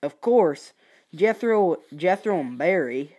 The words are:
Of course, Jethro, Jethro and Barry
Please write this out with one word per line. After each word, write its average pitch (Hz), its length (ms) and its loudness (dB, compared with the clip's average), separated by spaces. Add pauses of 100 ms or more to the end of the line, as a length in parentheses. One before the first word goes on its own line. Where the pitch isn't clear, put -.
Of 143 180 -10
course, 202 520 2 (420)
Jethro, 208 680 0 (120)
Jethro 185 460 -2
and 123 180 -8
Barry 143 600 -2